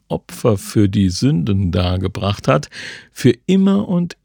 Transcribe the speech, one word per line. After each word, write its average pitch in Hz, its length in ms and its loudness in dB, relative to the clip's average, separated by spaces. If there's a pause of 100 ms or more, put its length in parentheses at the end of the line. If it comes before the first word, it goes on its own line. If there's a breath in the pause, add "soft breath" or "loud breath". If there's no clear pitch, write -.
Opfer - 500 -2
für 101 300 0
die 95 220 2
Sünden 101 600 0
dargebracht 92 800 -2
hat, 147 200 2 (440 loud breath)
für - 220 2 (120)
immer 196 400 2
und 175 380 -2